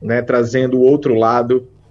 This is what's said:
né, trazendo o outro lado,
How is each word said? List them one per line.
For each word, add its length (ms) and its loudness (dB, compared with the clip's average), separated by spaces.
né, 180 -4
trazendo 580 -2
o 40 0
outro 320 2
lado, 520 0